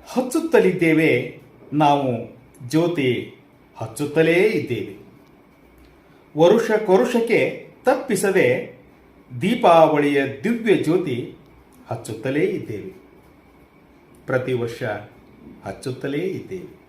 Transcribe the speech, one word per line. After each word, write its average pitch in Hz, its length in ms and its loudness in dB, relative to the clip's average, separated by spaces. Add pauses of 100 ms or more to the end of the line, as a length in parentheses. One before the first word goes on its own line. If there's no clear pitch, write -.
ಹಚ್ಚುತ್ತಲಿದ್ದೇವೆ 165 1300 0 (400)
ನಾವು 143 580 0 (360)
ಜ್ಯೋತಿ, 135 680 -2 (440)
ಹಚ್ಚುತ್ತಲೇ 160 720 0
ಇದ್ದೇವೆ. 110 460 -6 (1400)
ವರುಷ 202 360 6 (140)
ಕೊರುಷಕ್ಕೆ 220 840 2 (160)
ತಪ್ಪಿಸದೆ 190 920 0 (560)
ದೀಪಾವಳಿಯ 147 1040 2
ದಿವ್ಯ 220 380 0
ಜ್ಯೋತಿ 143 600 -2 (520)
ಹಚ್ಚುತ್ತಲೇ 131 600 -4
ಇದ್ದೇವೆ. 104 420 -10 (1300)
ಪ್ರತಿ 131 280 -2
ವರ್ಷ 117 300 -4 (800)
ಹಚ್ಚುತ್ತಲೇ 135 680 -8
ಇದ್ದೇವೆ. 170 440 -12 (160)